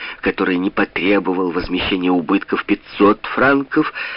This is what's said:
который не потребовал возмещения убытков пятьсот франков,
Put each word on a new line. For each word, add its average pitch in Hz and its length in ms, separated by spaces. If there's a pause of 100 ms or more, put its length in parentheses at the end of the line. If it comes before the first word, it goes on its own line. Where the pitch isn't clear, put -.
(220)
который 92 340
не 92 140
потребовал 92 800
возмещения 90 600
убытков 90 540
пятьсот - 600
франков, 139 680 (240)